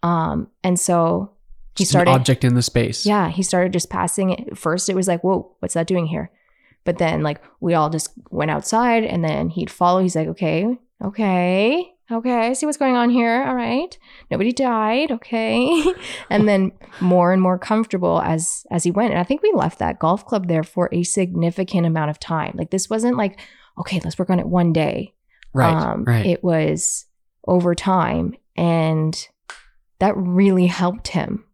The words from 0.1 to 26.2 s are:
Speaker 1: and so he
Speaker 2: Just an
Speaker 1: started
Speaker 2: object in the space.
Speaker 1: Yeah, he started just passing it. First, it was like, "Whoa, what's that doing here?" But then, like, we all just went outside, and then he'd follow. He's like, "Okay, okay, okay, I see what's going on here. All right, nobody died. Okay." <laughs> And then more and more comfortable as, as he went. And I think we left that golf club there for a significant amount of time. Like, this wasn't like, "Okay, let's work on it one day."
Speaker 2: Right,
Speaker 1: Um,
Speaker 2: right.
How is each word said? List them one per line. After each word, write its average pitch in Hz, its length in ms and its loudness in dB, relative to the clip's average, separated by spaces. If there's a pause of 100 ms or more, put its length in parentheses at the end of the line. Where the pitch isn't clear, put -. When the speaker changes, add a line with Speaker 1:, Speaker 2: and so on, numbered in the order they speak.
Speaker 1:
and 180 160 0
so 175 540 0 (440)
he 196 60 0
Speaker 2:
Just - 120 0
an 180 60 6
Speaker 1:
started 175 120 6
Speaker 2:
object 131 320 2
in 123 100 4
the 123 80 4
space. - 420 -2
Speaker 1:
Yeah, 208 240 2
he 165 140 -4
started 180 300 0
just 175 180 -2
passing 185 400 -2
it. - 260 -6
First, 170 320 -2
it 190 60 -2
was 185 140 0
like, 170 160 0
"Whoa, - 340 -2
what's - 160 -6
that 165 140 0
doing 175 180 0
here?" 170 240 -6 (540)
But 170 140 -2
then, 160 240 0
like, 147 200 -4 (180)
we 170 140 0
all 156 160 2
just 160 200 -4 (200)
went 156 220 -2
outside, 226 520 0
and 175 200 -2
then 156 260 -2
he'd 170 200 -6
follow. 180 300 2
He's 185 160 0
like, 160 120 -2
"Okay, 170 500 -2 (260)
okay, 202 880 0 (180)
okay, 233 380 -2
I 247 40 -2
see 262 140 -4
what's 294 120 -4
going 262 180 2
on 240 140 2
here. 240 340 2
All 262 120 -4
right, 247 420 -4 (320)
nobody 233 220 0
died. 240 600 0
Okay." 240 720 0 (240)
<laughs> - 220 -14
And 208 180 4
then 190 240 2 (280)
more 180 320 4
and 190 100 4
more 185 160 2
comfortable 180 640 0
as, 160 480 -4
as 170 140 -2
he 175 60 2
went. 202 220 0
And 175 80 0
I 180 40 0
think 285 180 -2
we 415 120 2
left 170 240 0
that - 220 -4
golf 180 260 0
club 190 220 -2
there 165 160 0
for - 280 -2
a 175 120 0
significant 180 800 -2
amount 160 240 0
of 151 80 -8
time. - 380 -6
Like, 165 140 -6
this 190 180 -4
wasn't 233 280 0
like, 202 220 -2 (400)
"Okay, 175 260 -4
let's - 140 -8
work 185 120 -2
on 180 100 4
it - 80 -6
one 175 240 2
day." - 420 -2 (380)
Speaker 2:
Right, 131 220 4
Speaker 1:
Um, 151 300 -2
Speaker 2:
right. 117 220 2